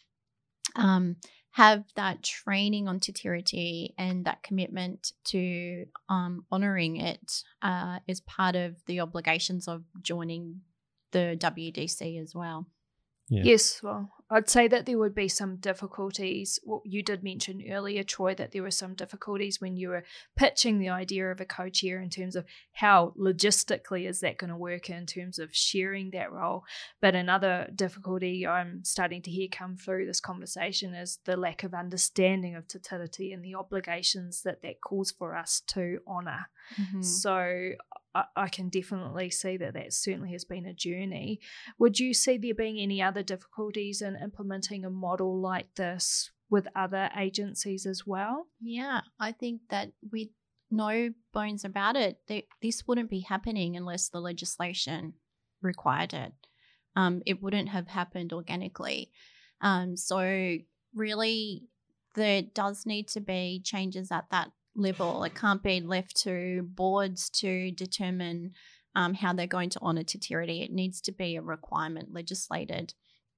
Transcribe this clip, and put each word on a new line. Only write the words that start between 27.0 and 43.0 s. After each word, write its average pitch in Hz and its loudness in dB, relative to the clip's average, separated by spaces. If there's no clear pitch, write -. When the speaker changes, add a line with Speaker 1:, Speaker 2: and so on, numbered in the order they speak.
Speaker 3:
But 196 8
another 180 4
difficulty 185 -2
I'm 175 -2
starting 175 0
to 175 -10
hear 185 -2
come 185 -8
through 190 -2
this - -2
conversation 180 -4
is 175 -8
the 185 2
lack 180 -2
of 185 -6
understanding 180 2
of 165 -14
Te 185 -14
Tiriti 185 -8
and 185 -12
the 185 -12
obligations 185 -2
that - -4
that - -12
calls 196 -2
for 165 -8
us - -2
to 180 -2
honour. 175 -6
Speaker 1:
Mm-hmm. 190 -2
Speaker 3:
So 180 0
I, 180 2
I 190 2
can 185 -4
definitely 185 -4
see 185 -2
that - -6
that - -8
certainly 190 -2
has 180 -8
been 180 -8
a 185 -10
journey. 185 -4
Would 233 8
you 254 2
see 254 4
there 220 -2
being 220 -2
any 196 2